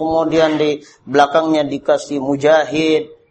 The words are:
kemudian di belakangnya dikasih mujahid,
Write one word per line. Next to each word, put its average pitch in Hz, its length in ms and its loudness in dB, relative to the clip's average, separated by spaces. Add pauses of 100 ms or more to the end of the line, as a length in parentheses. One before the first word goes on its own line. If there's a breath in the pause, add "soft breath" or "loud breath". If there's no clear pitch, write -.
kemudian 160 560 0
di 147 240 -2 (240 loud breath)
belakangnya 147 640 0
dikasih 139 500 -4
mujahid, 151 960 0 (180)